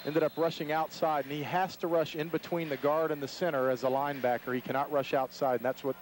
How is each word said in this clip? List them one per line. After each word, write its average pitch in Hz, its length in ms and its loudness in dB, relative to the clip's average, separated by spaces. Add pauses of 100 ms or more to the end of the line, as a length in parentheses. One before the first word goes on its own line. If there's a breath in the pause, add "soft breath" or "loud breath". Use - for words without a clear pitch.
ended 156 180 2
up 151 140 2
rushing 160 360 0
outside, 156 520 0
and 139 80 -6
he 147 100 -4
has 175 340 -2
to 185 100 -4
rush 165 280 2
in 160 140 -4
between 165 400 -2
the 139 80 -2
guard 156 340 2
and 147 120 -2
the 131 60 -4
center 139 420 0
as 127 140 0
a - 20 2
linebacker. 131 680 0
He 127 60 0
cannot 139 320 -2
rush 143 220 0
outside, 131 400 2
and 117 100 -2
that's - 180 -2
what 131 200 -2